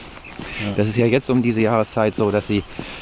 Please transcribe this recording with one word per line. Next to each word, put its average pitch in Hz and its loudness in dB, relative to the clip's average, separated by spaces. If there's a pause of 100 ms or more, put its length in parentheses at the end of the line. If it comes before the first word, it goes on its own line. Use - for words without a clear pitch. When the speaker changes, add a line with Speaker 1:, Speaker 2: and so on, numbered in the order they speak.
(380)
Speaker 1:
Ja. - -6
Speaker 2:
Das 104 2
ist 107 -2
ja 117 4
jetzt 120 2
um 127 4
diese 113 2
Jahreszeit 110 2
so, 104 2
dass 101 0
sie 101 0 (380)